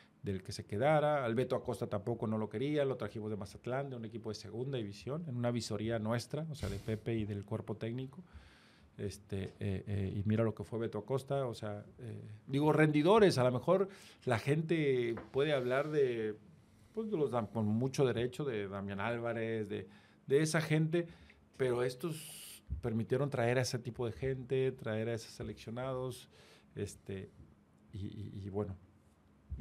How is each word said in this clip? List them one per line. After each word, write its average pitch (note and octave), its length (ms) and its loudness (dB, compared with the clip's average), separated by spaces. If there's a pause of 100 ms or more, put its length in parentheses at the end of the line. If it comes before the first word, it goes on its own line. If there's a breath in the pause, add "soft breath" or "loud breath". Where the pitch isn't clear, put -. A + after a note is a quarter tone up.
(240 soft breath)
del F#2+ 180 -4
que - 100 -10
se G2+ 140 -10
quedara. D3 580 4
Al A2+ 120 0
Beto B2+ 200 2
Acosta B2 320 -4
tampoco A#2 380 -2
no A2 140 0
lo A2 100 -2
quería, C#3+ 340 0
lo C3 140 0
trajimos G#2+ 320 -6
de G#2+ 80 -4
Mazatlán, B2 540 -6
de B2+ 40 -8
un A2+ 100 -8
equipo A2 240 -8
de G#2 60 -4
segunda B2 440 -4
división, A#2 480 -6
en B2 100 -4
una A#2+ 140 2
visoría A2+ 480 0
nuestra, A#2+ 500 -2
o C#3 60 -6
sea, - 120 -4
de G2+ 120 -2
Pepe A2 340 -2
y A2 120 0
del G2+ 200 -4
cuerpo - 320 -6
técnico. C3 460 -6 (720 soft breath)
Este, G2 640 -6
eh, G2 280 -2
eh, G2+ 280 -2
y G2+ 120 -2
mira G#2+ 160 4
lo A2 120 0
que - 80 -8
fue A2+ 160 -6
Beto A2+ 180 -2
Acosta, C3+ 480 -2
o A#2 80 -4
sea, G#2 320 -8 (140)
eh, G#2+ 220 -10 (260)
digo, D3 260 4
rendidores, D#3 640 8
a B2+ 60 4
lo B2 80 6
mejor F#3 360 4 (380 loud breath)
la A#2+ 140 2
gente C#3+ 760 2 (160)
puede D3 220 4
hablar C3+ 360 2
de, A#2+ 460 2 (580)
pues, A3 180 -4
de G3 60 0
los C#3 140 2
Dam-, A#2 200 0
con A2 160 2
mucho C3 360 2
derecho, B2 420 2
de G#2+ 220 -2
Damián G2 320 -4
Álvarez, A2+ 720 -2
de, G2+ 180 -6 (380 soft breath)
de C#3 160 6
esa D#3 180 2
gente, D#3+ 480 2 (500 loud breath)
pero B2 260 2
estos - 600 -4 (400)
permitieron B2 480 0
traer B2 280 2
a C3 40 4
ese B2 180 -2
tipo A#2+ 260 -4
de A#2 60 -2
gente, C3 600 -2
traer A2 380 -2
a A#2 40 0
esos - 180 -8
seleccionados, B2 1000 -6 (460 soft breath)
este, G2 560 -8 (600)
y, G2 160 -6
y, G2+ 380 -10
y G2+ 40 -8
bueno, F#2+ 260 -2 (840)